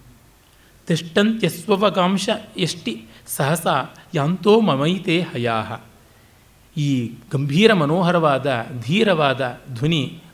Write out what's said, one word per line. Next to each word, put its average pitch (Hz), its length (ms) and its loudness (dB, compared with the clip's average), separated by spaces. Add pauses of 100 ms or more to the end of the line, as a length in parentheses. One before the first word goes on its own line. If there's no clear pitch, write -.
(880)
"ತಿಷ್ಠಂತ್ಯಸ್ವವಕಾಂಶ 190 1400 0 (280)
ಎಷ್ಟಿ 175 480 -6 (220)
ಸಹಸ 156 400 -2 (480)
ಯಾಂತೋ 180 460 2
ಮಮೈತೆ 170 600 0
ಹಯಾಹ." 117 600 -4 (960)
ಈ 135 340 0 (220)
ಗಂಭೀರ 147 400 4
ಮನೋಹರವಾದ 147 920 2 (200)
ಧೀರವಾದ 143 760 0 (120)
ಧ್ವನಿ 135 460 -2 (160)